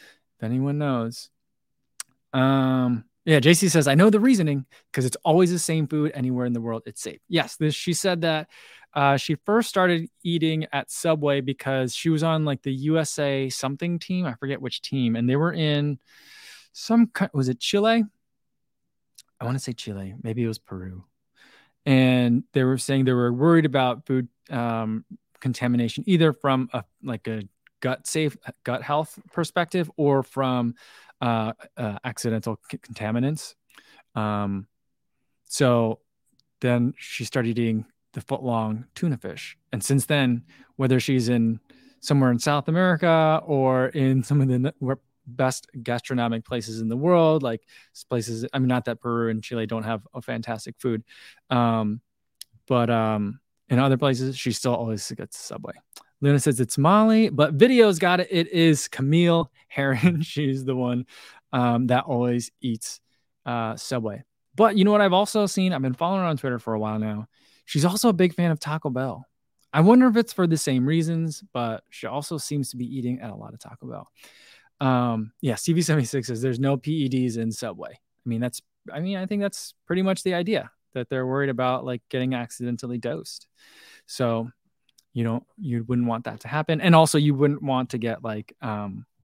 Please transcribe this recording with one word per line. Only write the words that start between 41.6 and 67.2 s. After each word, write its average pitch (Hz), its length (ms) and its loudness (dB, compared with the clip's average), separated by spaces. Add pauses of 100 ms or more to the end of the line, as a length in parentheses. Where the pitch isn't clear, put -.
somewhere 135 300 4
in 120 80 0
South 147 280 0
America 160 760 4
or 131 440 2
in 131 360 2
some 143 180 2
of 135 60 2
the 127 60 2
n-, 127 260 0
where 131 200 -4 (260)
best 127 420 -2 (140)
gastronomic 120 640 -4
places 113 380 -8
in 113 80 -4
the 117 80 -4
world, 160 440 4
like, 117 200 -4 (340)
s-, - 80 -20
places, 117 500 -4
I 135 60 -2
mean, 131 80 2
not 123 180 0
that 117 140 -6
Peru 117 300 -2
and 110 120 -4
Chile 113 240 -6
don't 110 180 -6
have 107 300 -6
a 127 80 -12
fantastic 117 560 -8
food, 113 260 -4 (460)
um, 113 520 2 (640)
but, 120 220 2
um, 110 500 0 (300)
in 123 100 4
other 135 180 4
places, 131 400 -2
she 123 140 -4
still 120 240 -2
always 113 360 -6
gets - 260 -14
Subway. - 360 -14 (460)
Luna 143 200 4
says, 127 200 2
"It's - 180 -4
Molly," 214 520 4
but 151 240 2
video's 220 440 6
got 180 220 2
it. 180 100 -2
It 170 200 0
is 165 400 4
Camille 165 600 2 (200)
Herron. 139 520 2
<laughs> - 120 -8
She's 135 320 -2
the 131 100 -2
one, 123 300 -2 (480)
um, 123 340 2
that 123 160 2
always 120 560 -2
eats, - 400 -8 (460)
uh, 113 320 -6
Subway. 117 460 -6 (320)
But 214 200 6
you 190 80 6
know 208 80 6
what 208 100 6
I've 190 120 4
also 202 320 2
seen? 185 260 0
I've 143 100 -2
been 131 120 -2
following 185 280 -2
her 175 60 0
on 156 80 0
Twitter 127 240 -4
for 113 140 -6
a 107 60 -2
while 107 200 -4
now. 107 280 -6 (380)